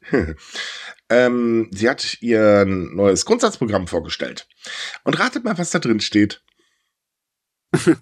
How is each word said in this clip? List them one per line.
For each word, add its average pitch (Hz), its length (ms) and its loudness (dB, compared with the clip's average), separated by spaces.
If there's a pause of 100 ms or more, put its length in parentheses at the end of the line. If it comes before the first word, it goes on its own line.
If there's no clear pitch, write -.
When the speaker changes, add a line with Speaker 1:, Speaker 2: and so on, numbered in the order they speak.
(120)
Speaker 1:
<laughs> 85 240 -2 (720)
Ähm, 120 640 2
sie 107 180 0
hat - 320 -6
ihr 107 440 4
neues 92 600 0
Grundsatzprogramm 120 640 0
vorgestellt. 80 600 -8 (560)
Und 160 160 0
ratet 240 240 -2
mal, 208 140 -4
was 175 140 -6
da 175 80 0
drin 110 200 0
steht. 104 420 0 (1300)
Speaker 2:
<laughs> - 80 0 (200)